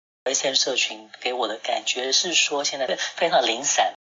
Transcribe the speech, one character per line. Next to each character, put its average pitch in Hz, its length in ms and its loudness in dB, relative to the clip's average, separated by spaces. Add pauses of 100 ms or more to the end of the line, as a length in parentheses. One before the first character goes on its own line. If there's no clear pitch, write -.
(260)
S 135 220 0
M 135 80 0
社 135 200 2
群 110 440 -4
给 - 140 -4
我 160 160 -2
的 - 80 -6
感 - 280 -4
觉 131 280 -2
是 175 200 2
说， 143 300 2
现 143 160 -2
在 127 160 0
非 - 340 -2
常 147 160 4
零 117 180 -2
散， - 300 2 (120)